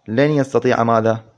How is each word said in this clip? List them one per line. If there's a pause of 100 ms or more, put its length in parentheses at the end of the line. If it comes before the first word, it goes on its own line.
لن
يستطيع
ماذا؟ (140)